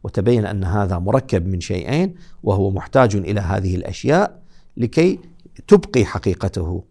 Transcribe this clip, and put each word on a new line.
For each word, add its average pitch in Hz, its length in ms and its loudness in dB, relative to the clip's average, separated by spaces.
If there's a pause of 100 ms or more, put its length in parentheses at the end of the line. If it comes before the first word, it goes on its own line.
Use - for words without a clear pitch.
وتبين 104 420 0
أن 95 180 -4
هذا 92 340 0
مركب 98 480 0
من 95 140 -4
شيئين، 131 540 -2 (280)
وهو 98 280 0
محتاج 107 460 2
إلى 98 240 -2
هذه 95 360 -2
الأشياء 131 680 -2 (340)
لكي 170 420 0 (500)
تبقي 131 360 6
حقيقته 90 880 -4